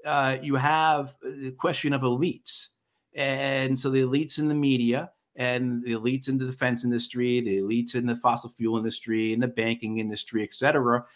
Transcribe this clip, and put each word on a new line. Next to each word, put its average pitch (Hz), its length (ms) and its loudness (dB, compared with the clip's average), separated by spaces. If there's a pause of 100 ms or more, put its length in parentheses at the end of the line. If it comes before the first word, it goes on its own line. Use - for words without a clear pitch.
uh, 139 360 2
you 139 140 -2
have 147 640 2
the 131 300 -8
question 143 420 0
of 131 80 0
elites. 131 640 -2 (480)
And 135 640 0
so 135 120 -2
the 135 140 4
elites 143 360 0
in 151 80 2
the 151 80 2
media 135 560 2 (240)
and 123 480 0
the 120 100 -2
elites 127 360 -2
in 135 80 2
the 131 80 -2
defense 127 400 -2
industry, 123 560 0
the 98 160 0
elites 113 360 -2
in 123 120 -2
the 120 100 0
fossil 120 340 0
fuel 113 280 -2
industry, 110 560 -2
in 113 60 -2
the 127 80 2
banking 113 520 -2
industry, 107 440 -4
et - 100 -10
cetera. 127 500 2 (120)